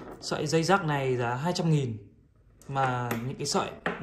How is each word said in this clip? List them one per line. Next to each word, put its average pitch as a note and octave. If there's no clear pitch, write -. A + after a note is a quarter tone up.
Sợi -
dây D#3+
rắc F#3
này C3+
giá A#2+
hai D#3
trăm E3
nghìn. B2+
Mà B2+
những C#3
cái -
sợi -